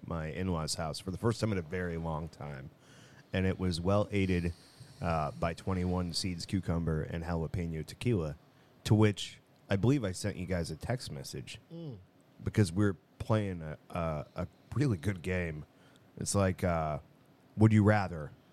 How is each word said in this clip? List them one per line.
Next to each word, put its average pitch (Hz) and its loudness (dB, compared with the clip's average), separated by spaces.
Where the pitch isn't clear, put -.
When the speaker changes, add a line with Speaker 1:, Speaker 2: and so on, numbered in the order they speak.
Speaker 1:
my 80 -4
in-laws' 80 -2
house 78 -4
for 95 -8
the 87 -6
first 113 0
time 110 0
in 98 0
a 90 -2
very 87 -4
long 82 -4
time, 71 -12
and 95 2
it 90 0
was 90 0
well 101 4
aided, 92 2
uh, 80 0
by 85 0
twenty-one 90 -2
Seeds 87 -4
cucumber 85 0
and 85 -6
jalapeno 82 -4
tequila, 87 -2
to 110 6
which 104 4
I 101 2
believe 120 4
I 95 -2
sent 95 -4
you 87 -6
guys 85 -2
a 78 -8
text - -6
message - -10
Speaker 2:
Mm. 165 -10
Speaker 1:
because 98 4
we're 101 2
playing 101 0
a, 76 -8
a, 80 -2
a 87 -4
really 120 2
good 92 -4
game. 85 -2
It's - -4
like, 95 2
uh, 80 2
Would 110 8
You 107 8
Rather, 92 4